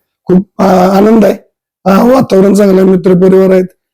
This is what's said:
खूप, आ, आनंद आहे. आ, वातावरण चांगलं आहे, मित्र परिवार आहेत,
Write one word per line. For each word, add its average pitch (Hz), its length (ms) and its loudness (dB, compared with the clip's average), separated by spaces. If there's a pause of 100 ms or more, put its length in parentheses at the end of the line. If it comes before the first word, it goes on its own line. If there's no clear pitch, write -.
(240)
खूप, - 380 -4
आ, - 20 0 (320)
आनंद 214 280 2
आहे. - 220 -4 (440)
आ, 233 240 0
वातावरण 202 400 0
चांगलं 190 260 0
आहे, 190 100 0
मित्र 185 240 0
परिवार 185 360 0
आहेत, 185 140 0 (300)